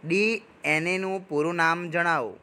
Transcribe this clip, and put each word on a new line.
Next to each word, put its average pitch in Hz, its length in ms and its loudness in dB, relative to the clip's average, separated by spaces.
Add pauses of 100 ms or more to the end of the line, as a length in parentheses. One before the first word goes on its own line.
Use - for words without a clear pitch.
ડી 208 360 2 (220)
એન 156 240 0
એનું 190 400 -4
પૂરું 156 280 0
નામ 170 340 2
જણાવો. 160 540 0